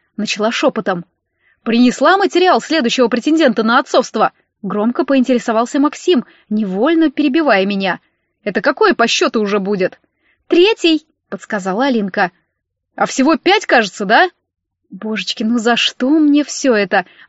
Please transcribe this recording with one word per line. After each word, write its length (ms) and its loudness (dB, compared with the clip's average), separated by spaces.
начала 340 -4
шепотом. 540 -2
«Принесла 540 2
материал 420 2
следующего 480 0
претендента 560 0
на 160 2
отцовство?» 540 0
Громко 440 -4
поинтересовался 720 0
Максим, 460 0
невольно 600 0
перебивая 560 0
меня. 360 -4
«Это 180 -4
какой 320 0
по 140 0
счету 340 -2
уже 180 -2
будет?» 400 -4
«Третий», — 600 2
подсказала 560 -4
Алинка. 460 -2
«А 100 -2
всего 320 0
пять, 280 0
кажется, 400 0
да?» 240 2
«Божечки, 540 -8
ну 160 0
за 160 0
что 340 -2
мне 340 4
все 300 -2
это?» 320 0